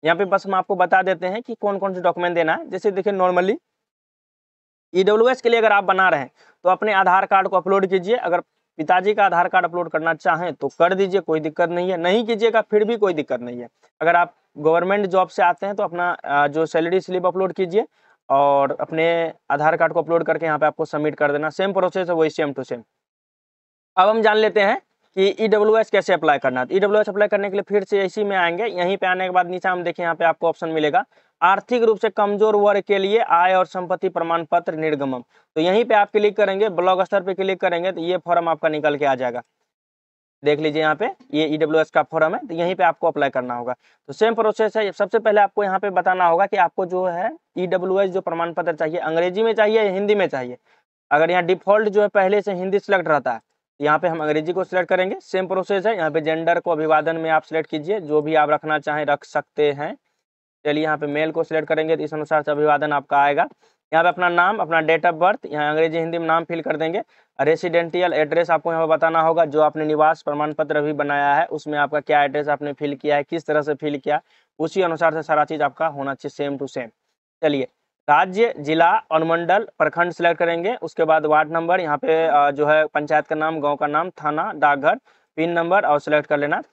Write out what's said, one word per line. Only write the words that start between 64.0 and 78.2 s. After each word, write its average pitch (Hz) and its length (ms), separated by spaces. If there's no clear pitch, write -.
पे 175 40
अपना 180 200
नाम, 175 300
अपना 165 220
date 160 240
of 175 100
birth, 180 320
यहाँ 151 240
अंग्रेजी 160 280
हिंदी 165 200
में 165 80
नाम 165 180
फिल 170 180
कर 170 140
देंगे। 160 260
रेजिडेंशियल 170 760
एड्रेस 160 360
आपको 165 220
यहाँ 165 140
पे 156 40
बताना 160 300
होगा, 165 240
जो 151 160
आपने 156 240
निवास 151 380
प्रमाण 151 300
पत्र 151 240
अभी 151 180
बनाया 143 400
है, 160 120
उसमें 151 320
आपका 147 220
क्या 147 240
एड्रेस 143 240
आपने 147 240
फिल 147 220
किया 147 220
है, 147 60
किस 165 240
तरह 151 160
से 147 120
फिल 147 240
किया, 151 220
उसी 165 220
अनुसार 165 320
से 160 80
सारा 151 220
चीज़ 151 180
आपका 143 260
होना 139 260
चाहिए, 139 260
same 143 180
to 135 120
same। 120 200
चलिए, 143 260
राज्य, 185 500